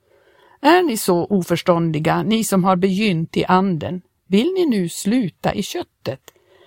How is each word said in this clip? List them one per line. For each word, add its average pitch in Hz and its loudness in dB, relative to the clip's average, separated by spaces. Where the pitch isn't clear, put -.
Är 349 4
ni 240 0
så 175 0
oförståndiga, 170 0
ni 220 0
som 190 0
har 190 4
begynt 185 -2
i 160 0
anden? 180 0
Vill 240 2
ni 359 2
nu 202 0
sluta 202 -4
i 202 -6
köttet? - -10